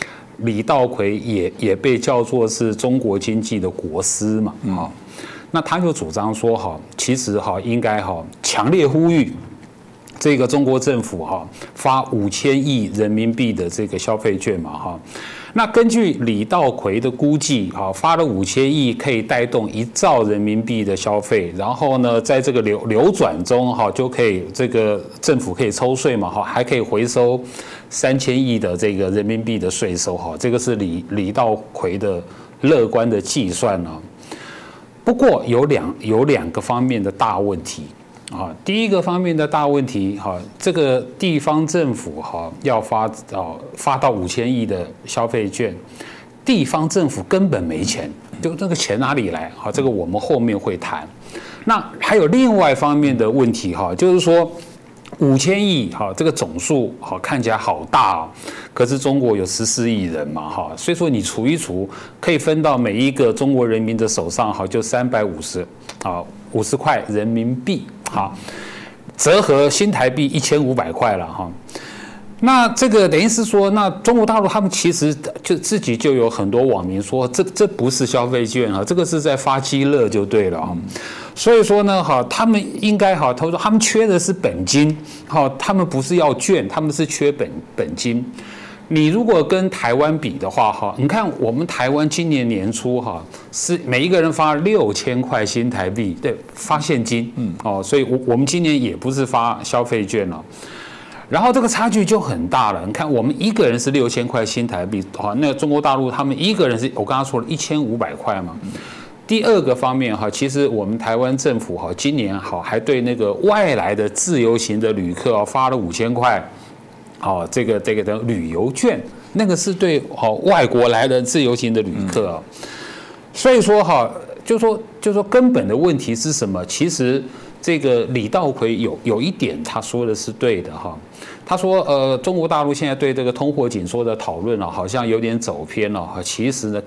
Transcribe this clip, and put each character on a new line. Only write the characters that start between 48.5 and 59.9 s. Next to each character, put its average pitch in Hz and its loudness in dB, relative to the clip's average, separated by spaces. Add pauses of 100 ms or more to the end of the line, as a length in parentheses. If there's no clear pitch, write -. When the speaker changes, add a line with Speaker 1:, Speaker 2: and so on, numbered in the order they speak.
Speaker 1:
那 196 -4
个 175 -2
钱 - -2
哪 135 0
里 113 0
来？ 82 -8
哈， - -8
这 143 -2
个 135 2
我 98 -2
们 90 -4
后 143 2
面 117 0
会 98 -4
谈。 78 -10 (580)
那 226 0 (140)
还 - 0
有 185 6
另 233 6
外 160 6
一 131 2
方 147 2
面 143 4
的 110 2
问 120 4
题 95 -4
哈， 90 -2
就 180 4
是 180 6
说 165 4 (680)
五 135 6
千 190 2
亿 147 0
哈， 101 -4
这 - 2
个 160 4
总 - -4
数 127 0
哈， 92 -10
看 135 -2
起 110 0
来 107 2
好 - -2
大 104 4
哦， 76 -6 (440)
可 123 2
是 131 2
中 139 2
国 117 4
有 95 0
十 - -4
四 113 0
亿 107 0